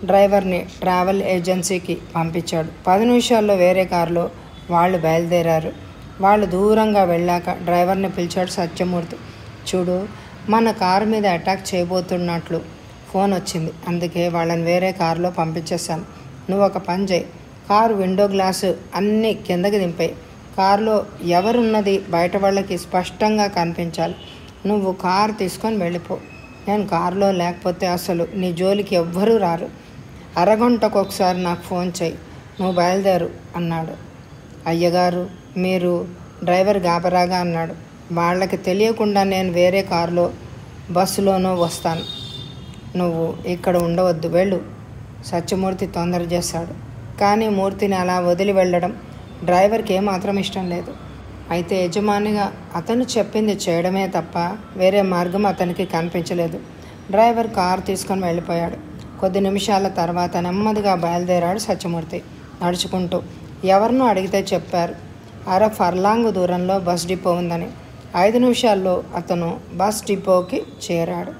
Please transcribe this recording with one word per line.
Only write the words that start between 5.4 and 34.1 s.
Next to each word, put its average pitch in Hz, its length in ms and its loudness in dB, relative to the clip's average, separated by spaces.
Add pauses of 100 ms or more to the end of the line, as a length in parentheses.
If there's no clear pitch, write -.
వాళ్ళు 202 260 6
దూరంగా 208 560 4
వెళ్ళాక 175 480 2
డ్రైవర్ని 180 600 2
పిలిచాడు 180 400 -2
సత్యమూర్తి. 175 680 -4 (580)
"చూడు, 185 340 0 (400)
మన 226 220 4
కారు 196 340 2
మీద 214 220 2
అటాక్ 190 480 -2
చేయబోతున్నట్లు 175 840 -2 (520)
ఫోన్ 196 220 2
వచ్చింది. 170 380 -4 (160)
అందుకే 175 400 -2
వాళ్ళని 170 340 0
వేరే 180 300 2
కారులో 175 380 0
పంపించేశాను. 165 760 -4 (460)
నువ్వు 202 160 4
ఒక 196 120 0
పని 180 260 -2
చేయి, 185 220 0 (440)
కారు 220 240 4
విండో 190 300 2
గ్లాసు 190 520 0 (180)
అన్నీ 214 400 2
కిందకి 190 440 0
దింపేయి. 170 360 -2 (440)
కారులో 202 480 4 (200)
ఎవరున్నది 202 840 4
బయట 175 260 2
వాళ్ళకి 196 420 0
స్పష్టంగా 208 680 0
కనిపించాలి. 170 680 -2 (520)
నువ్వు 196 260 0
కారు 190 400 0
తీసుకొని 214 440 -4
వెళ్ళిపో. 175 420 -4 (500)
నేను 202 180 2
కారులో 180 460 2
లేకపోతే 175 540 -2
అసలు 170 480 -2
నీ 185 180 -2
జోలికి 196 420 0
ఎవ్వరూ 180 420 2
రారు. 175 520 -2 (500)
అరగంటకు 214 640 4
ఒకసారి 185 420 0
నాకు 175 200 -2
ఫోన్ 180 300 -4 (100)
చేయి. 165 100 -2 (480)
నువ్వు 185 120 0
బయలుదేరు" 180 580 2 (260)
అన్నాడు. 165 360 -4 (760)